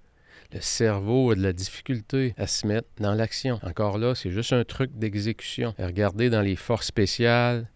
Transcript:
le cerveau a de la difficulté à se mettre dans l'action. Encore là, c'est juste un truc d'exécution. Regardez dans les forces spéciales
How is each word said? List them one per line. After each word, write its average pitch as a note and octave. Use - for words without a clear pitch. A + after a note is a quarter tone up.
le -
cerveau A2+
a -
de F#2+
la F#2+
difficulté A#2+
à G2+
se -
mettre G#2+
dans G#2
l'action. A2+
Encore G2+
là, B2
c'est -
juste G#2
un A#2+
truc C3
d'exécution. A2
Regardez G2+
dans A2
les G2
forces -
spéciales A#2